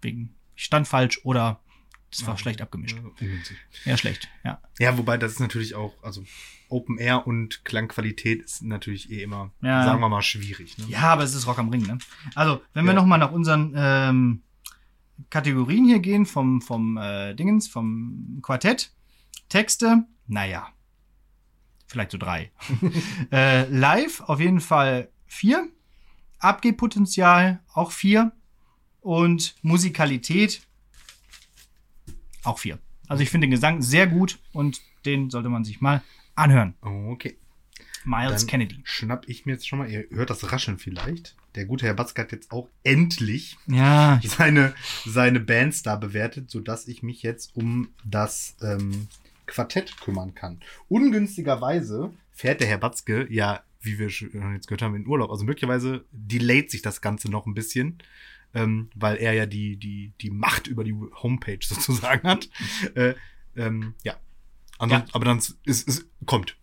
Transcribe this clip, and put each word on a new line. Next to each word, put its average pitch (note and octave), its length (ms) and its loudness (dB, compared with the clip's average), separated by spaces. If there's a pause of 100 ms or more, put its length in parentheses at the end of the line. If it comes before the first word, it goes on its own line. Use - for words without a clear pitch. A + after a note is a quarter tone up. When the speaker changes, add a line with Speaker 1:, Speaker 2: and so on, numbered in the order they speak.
Speaker 1:
wegen, A#2 320 -10 (220)
ich - 80 -14
stand D3+ 240 0
falsch B2+ 360 0
oder A#2 360 0 (500)
es - 160 -10
war A2+ 80 -4
Speaker 2:
Ja. G2+ 60 -8
Speaker 1:
schlecht A2 220 -8
abgemischt. A2+ 360 -10
Speaker 2:
Ja, A#2 60 -14
ungünstig. F#2+ 540 -10 (280)
Speaker 1:
Ja, B2+ 120 0
schlecht, - 300 -6 (160)
ja. - 160 -8 (200)
Speaker 2:
Ja, B2 180 2
wobei A#2 200 0
das A2+ 160 -4
ist - 60 -12
natürlich A2+ 360 -4
auch, G#2 260 -8
also G2 220 -12 (460)
Open B2 280 -6
Air B2 300 2
und A#2 380 -4
Klangqualität A2 760 -4
ist - 220 -14
natürlich G#2 480 -8
eh G#2 120 -10
immer, G2+ 280 -10 (100)
Speaker 1:
Ja. C3 220 2
Speaker 2:
sagen B2+ 160 4
wir A2+ 80 2
mal, G#2 140 2
schwierig, G2+ 560 -6
ne? A2 100 -10
Speaker 1:
Ja, A2 140 -4 (100)
aber D3 120 4
es C3+ 120 -2
ist B2+ 120 -4
Rock B2 120 -2
am A#2 80 0
Ring, A#2 180 0
ne? A2 120 -4 (380)
Also, D3+ 260 2 (120)
wenn D#3 120 2
wir F#3 80 6
Speaker 2:
Ja. F#3+ 80 6
Speaker 1:
noch F#3 40 6
mal F#3 120 8
nach D3+ 160 4
unseren, D#3 420 2
ähm, C3+ 680 4 (880)
Kategorien C#3+ 560 2
hier A#3+ 140 8
gehen, G3+ 260 2
vom, C3 360 2
vom, A2+ 360 -2
äh, G2+ 380 -6
Dingens, G#3 320 2
vom A#2 760 -6
Quartett, F3+ 520 0 (560)
Texte, A3+ 560 4 (220)
naja, G2 400 -6 (1200)
vielleicht - 240 -6
so G2+ 60 -8
drei. F2 340 -6 (300)
<laughs> F3 500 -4
Äh, C3 380 4
live D3+ 520 2
auf C#3+ 180 -2
jeden F3+ 220 4
Fall C3+ 480 2 (180)
vier, D#4+ 400 2 (720)
Abgehpotenzial F#3+ 1200 4 (140)
auch E3 180 -2
vier A3 400 4 (680)
und E3+ 600 2
Musikalität E3 1000 2 (1800)
auch A2 160 -4
vier. D#2+ 200 -8 (280)
Also C#3+ 160 0
ich C3+ 60 0
finde D#3 180 2
den C3 40 4
Gesang D3 300 2
sehr D3+ 260 4
gut F3+ 320 2 (140)
und C#3+ 280 -2 (240)
den C#3 240 0
sollte B2 200 -4
man A#2 140 -2
sich A2 180 -8
mal C#3 200 4 (340)
anhören. B2+ 460 6
Speaker 2:
Okay. G#2 560 -8 (680)
Speaker 1:
Miles A#2 380 0
Speaker 2:
Dann A2+ 80 -2
Speaker 1:
Kennedy. B2 340 -2
Speaker 2:
schnapp A#2+ 460 -6
ich - 160 -12
mir C3+ 80 -4
jetzt - 140 -10
schon C3+ 100 -6
mal, C3+ 120 -6
ihr G#2+ 200 -8
hört A#2 220 -4
das G2+ 200 -8
Rascheln A2+ 280 -4
vielleicht. A#2+ 560 -10 (180)
Der G2+ 120 -8
gute B2 200 -4
Herr G#2+ 80 2
Batzke A#2+ 300 -6
hat - 80 -10
jetzt - 200 -16
auch A#2+ 160 -10 (160)
endlich C#3 760 0 (100)
Speaker 1:
Ja. C#3 560 6
Speaker 2:
seine, C#3 500 4 (320)
seine B2 340 4
Bands A#2 440 0
da G#2+ 140 -2
bewertet, G#2+ 520 -6
sodass A2+ 380 -8
ich B2 160 -12
mich A#2+ 180 -10
jetzt A2+ 340 -8
um A#2 340 -2 (140)
das, G#2 580 -4
ähm, G2+ 460 -4 (380)
Quartett - 540 -6
kümmern F#2+ 340 -8
kann. F2 280 -14 (260)
Ungünstigerweise D#3+ 1200 0 (200)
fährt - 300 -2
der A#2+ 60 2
Herr G#2 100 0
Batzke A#2+ 540 -4
ja, G#2 300 -2 (200)
wie G#2+ 180 -8
wir G#2+ 100 -4
schon G2+ 440 -8
jetzt G2 140 -12
gehört G2+ 140 -6
haben, G#2+ 140 -4
in G2+ 100 -8
Urlaub. B2+ 240 -2
Also G#2 140 -6
möglicherweise B2+ 680 -2
delayt A#2+ 600 0
sich G#2+ 100 -10
das - 200 -6
Ganze G#2 280 -4
noch G2+ 160 -4
ein G#2+ 80 -6
bisschen, B2+ 440 -4 (560)
ähm, A2+ 420 -2
weil G#2+ 220 0
er A2+ 160 0
ja A2 120 0
die, G#2 320 -6
die, G2+ 440 -12
die G#2+ 100 -8
Macht - 360 -2
über A2+ 160 -6
die G#2+ 100 -4 (280)
Homepage A#2+ 380 -4
<laughs> - 20 -8
sozusagen B2+ 680 -2
hat. F#3 220 0 (460)
Äh, B2 180 2 (420)
ähm, A2+ 380 -6 (100)
ja. - 120 -8 (640)
Ansonsten, A#2+ 300 2
Speaker 1:
Ja. - 60 -8
Speaker 2:
aber A#2+ 100 0
dann A#2+ 120 4
ist, - 280 -6
ist, C3 400 -2 (200)
kommt. A2 380 -2